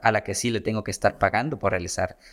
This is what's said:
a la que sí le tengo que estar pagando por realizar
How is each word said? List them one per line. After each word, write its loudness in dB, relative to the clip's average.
a 6
la 2
que -4
sí -2
le 0
tengo -2
que -8
estar 0
pagando 0
por 2
realizar -4